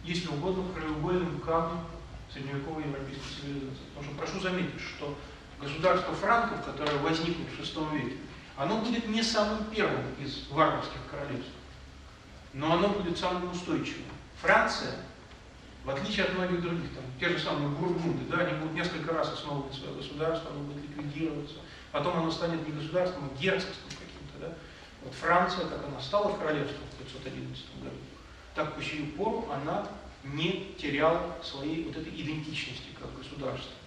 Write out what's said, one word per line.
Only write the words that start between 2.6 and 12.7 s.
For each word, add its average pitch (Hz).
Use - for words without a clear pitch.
европейской 139
цивилизации. 135
Потому 147
что 143
прошу 175
заметить, 180
что -
государство 170
франков, 220
которое 147
возникло 160
в 131
шестом 151
веке, 127
оно 175
будет 220
не 220
самым 208
первым 131
из -
варварских 147
королевств, -
но 156